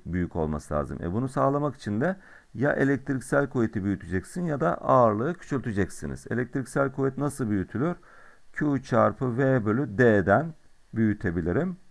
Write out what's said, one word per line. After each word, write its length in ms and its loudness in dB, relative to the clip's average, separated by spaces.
büyük 300 -2
olması 380 -4
lazım. 300 -4
E, 100 -4
bunu 160 -2
sağlamak 460 0
için 260 -4
de 140 -2
ya 200 0
elektriksel 760 0
kuvveti 340 0
büyüteceksin 600 -4
ya 140 -4
da 180 0
ağırlığı 560 4
küçülteceksiniz. 960 -4
Elektriksel 640 -2
kuvvet 260 -2
nasıl 320 -2
büyütülür? 460 -2
Q 280 0
çarpı 560 2
V 280 2
bölü 320 0
D'den 560 6
büyütebilirim. 840 0